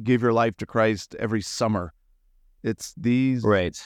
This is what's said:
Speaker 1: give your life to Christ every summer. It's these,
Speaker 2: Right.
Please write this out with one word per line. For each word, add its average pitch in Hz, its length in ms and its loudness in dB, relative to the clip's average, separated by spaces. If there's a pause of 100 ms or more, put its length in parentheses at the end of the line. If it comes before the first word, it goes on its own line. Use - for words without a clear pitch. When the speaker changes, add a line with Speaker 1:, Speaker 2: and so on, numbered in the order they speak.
Speaker 1:
give 123 180 2
your 120 120 2
life 113 240 2
to - 80 -8
Christ 110 540 0
every 107 220 -2
summer. 98 520 -4 (720)
It's - 340 -6
these, 123 460 0
Speaker 2:
Right. 95 420 2